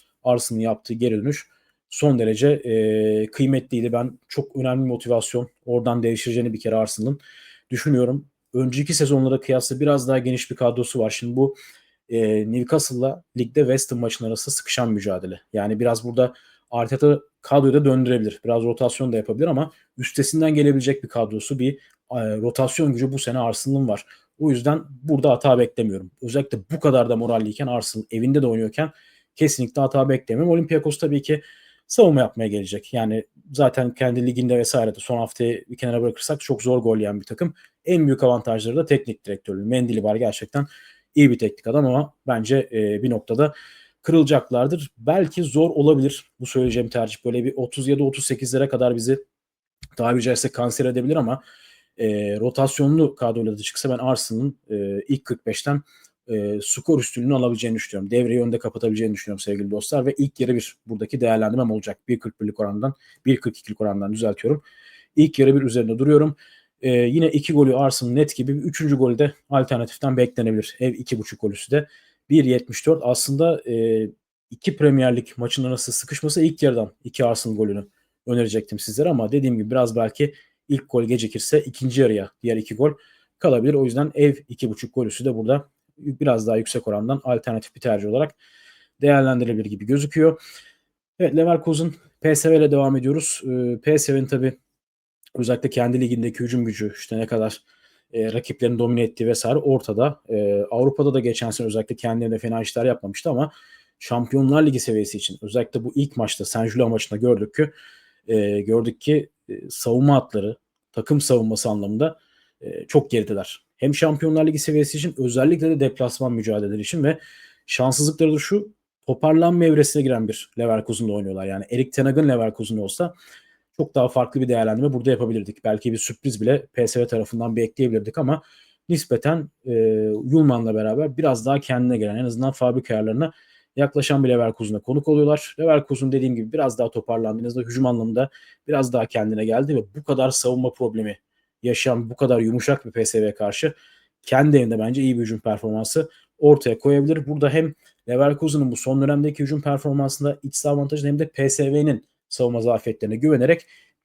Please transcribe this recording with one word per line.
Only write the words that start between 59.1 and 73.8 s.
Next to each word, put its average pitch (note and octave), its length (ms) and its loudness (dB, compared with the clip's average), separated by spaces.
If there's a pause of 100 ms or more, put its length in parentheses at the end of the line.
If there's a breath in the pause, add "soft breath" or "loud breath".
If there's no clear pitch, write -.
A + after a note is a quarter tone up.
düşünüyorum G2+ 260 -10
sevgili G2+ 320 -6
dostlar A#2+ 340 -2
ve C#3 120 0
ilk C#3 220 -2
yarı B2 160 0
bir - 200 -6 (100)
buradaki A2 360 -6
değerlendirmem A2+ 500 2
olacak. G#2+ 360 -6
Bir A#2+ 120 0
kırk - 220 -12
birlik G#2+ 180 -6
orandan, G#2+ 340 -4 (320 soft breath)
bir C3 120 2
kırk - 200 -6
ikilik - 240 -12
orandan G2+ 320 -2
düzeltiyorum. A2+ 500 -2 (520 soft breath)
İlk D#3 240 4
yarı C3+ 160 6
bir C#3 60 4
üzerinde A#2 380 0
duruyorum. D3 360 4 (460 soft breath)
E, C3 80 -2
yine B2 400 4
iki D#3 240 0
golü C3+ 220 6
Arsenal B2+ 360 0
net D3 240 2
gibi. C3 160 -4
Üçüncü D3 460 -2
golü B2 220 2
de C#3+ 140 2 (160)
alternatiften C3 680 0
beklenebilir. A2+ 640 0
Ev B2+ 140 0
iki B2 260 -6
buçuk - 220 -12
gol G#2+ 100 -2
üstü G2 200 -10
de D3 160 0 (420 soft breath)
bir C#3+ 160 6
yetmiş B2 400 -2
dört. A#2+ 180 2
Aslında, C#3 640 0
e, A2+ 400 0 (420)